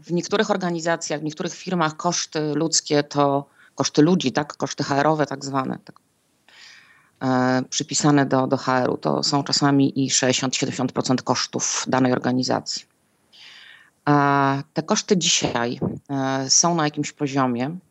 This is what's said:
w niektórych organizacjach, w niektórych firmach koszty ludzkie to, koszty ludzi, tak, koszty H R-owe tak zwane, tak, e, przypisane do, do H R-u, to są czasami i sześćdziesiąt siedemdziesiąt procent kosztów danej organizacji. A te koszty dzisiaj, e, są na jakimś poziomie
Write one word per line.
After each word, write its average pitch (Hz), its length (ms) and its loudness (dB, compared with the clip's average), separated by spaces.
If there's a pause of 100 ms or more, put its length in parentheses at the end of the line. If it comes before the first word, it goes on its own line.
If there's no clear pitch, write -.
w - 80 -10
niektórych 202 380 0
organizacjach, 170 680 -2
w 156 40 -6
niektórych 156 300 -6
firmach 165 420 -2
koszty - 440 -4 (140)
ludzkie 156 480 0
to, 143 440 0 (280)
koszty - 280 2
ludzi, 151 300 4
tak, 151 240 -4
koszty - 280 -6
H 139 120 -2
R-owe 151 300 2
tak 139 180 -8
zwane, 135 400 -4
tak, - 120 -20 (1300)
e, 127 480 2
przypisane 147 560 2
do, 135 200 2
do 135 100 0
H 131 260 0
R-u, 123 140 0
to 143 260 -2
są 143 200 0
czasami 139 640 2
i 127 60 -2
sześćdziesiąt 131 460 0
siedemdziesiąt 127 360 -2
procent 120 300 0
kosztów - 680 -2
danej 127 240 4
organizacji. 127 680 -2 (1200)
A 139 520 4 (180)
te 156 80 -2
koszty 214 340 0
dzisiaj, 123 640 0 (300)
e, 135 400 -2
są 175 240 4
na 160 100 2
jakimś 147 280 -4
poziomie 135 640 -2 (140)